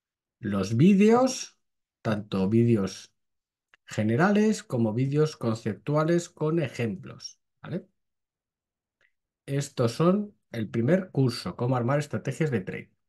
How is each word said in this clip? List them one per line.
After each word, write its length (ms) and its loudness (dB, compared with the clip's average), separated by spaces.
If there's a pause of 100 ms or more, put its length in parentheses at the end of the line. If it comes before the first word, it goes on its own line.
(400)
los 360 -2
vídeos, 800 4 (460)
tanto 460 -2
vídeos 640 0 (720)
generales 800 0
como 280 -2
vídeos 440 0
conceptuales 960 -2
con 280 -2
ejemplos, 800 -8 (240)
¿vale? 240 -10 (1600)
Estos 460 -2
son 420 0 (160)
el 180 -6
primer 440 0
curso, 420 -2
cómo 220 -2
armar 240 0
estrategias 500 -6
de 120 -2
trade. 300 -12 (160)